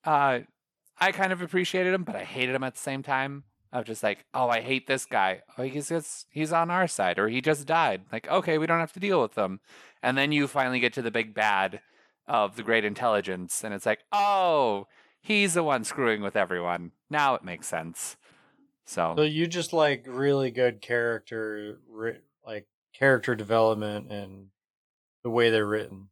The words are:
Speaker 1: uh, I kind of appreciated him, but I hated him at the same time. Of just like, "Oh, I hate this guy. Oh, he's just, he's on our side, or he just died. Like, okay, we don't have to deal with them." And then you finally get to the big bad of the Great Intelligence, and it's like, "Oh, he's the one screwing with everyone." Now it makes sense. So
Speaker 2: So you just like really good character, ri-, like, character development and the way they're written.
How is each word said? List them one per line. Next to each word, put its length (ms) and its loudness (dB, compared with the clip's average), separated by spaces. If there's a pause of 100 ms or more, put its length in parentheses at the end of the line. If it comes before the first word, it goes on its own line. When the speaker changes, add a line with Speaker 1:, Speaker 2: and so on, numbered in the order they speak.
Speaker 1:
uh, 360 4 (580)
I 140 4
kind 200 0
of 100 -4
appreciated 500 0
him, 120 0
but 100 -8
I 100 -6
hated 300 -2
him 80 -2
at 120 -6
the 60 -16
same 220 -6
time. 420 -4 (280)
Of 140 -4
just 160 -8
like, 320 0
"Oh, 160 2
I 100 2
hate 260 -4
this 200 -2
guy. 340 0 (160)
Oh, 60 -6
he's 260 -6
just, 420 -6
he's 220 -4
on 180 2
our 160 2
side, 320 0
or 120 2
he 100 -2
just 260 0
died. 360 2 (100)
Like, 160 -8
okay, 300 2
we 80 0
don't 140 2
have 120 -4
to 80 -16
deal 220 2
with 120 -2
them." 260 -2 (420)
And 140 0
then 140 2
you 160 2
finally 320 0
get 140 2
to 100 -6
the 80 -2
big 240 -2
bad 460 2 (460)
of 300 0
the 60 -10
Great 220 2
Intelligence, 800 -2
and 80 -6
it's 140 -6
like, 140 0 (120)
"Oh, 760 2 (340)
he's 320 2
the 80 4
one 220 0
screwing 360 0
with 160 -4
everyone." 560 -2 (160)
Now 260 2
it 100 -4
makes 220 -12
sense. 500 -8 (680)
So 320 -2
Speaker 2:
So 60 2
you 240 0
just 260 -6
like 340 2
really 440 0
good 320 0
character, 960 -4 (100)
ri-, 320 -8 (260)
like, 200 -12 (260)
character 420 4
development 800 2
and 360 -14 (720)
the 80 -4
way 180 4
they're 180 4
written. 460 -4